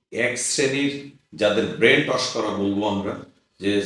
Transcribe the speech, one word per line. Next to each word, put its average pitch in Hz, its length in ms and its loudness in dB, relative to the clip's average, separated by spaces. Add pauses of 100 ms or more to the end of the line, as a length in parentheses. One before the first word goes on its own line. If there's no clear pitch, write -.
(120)
এক 120 260 -2
শ্রেণীর 139 720 -2 (240)
যাদের 104 320 2
ব্রেন 139 420 4
ওয়াশ - 240 -2
করা 110 160 -2
বলবো 101 400 0
আমরা, 95 260 -2 (460)
যে 101 260 2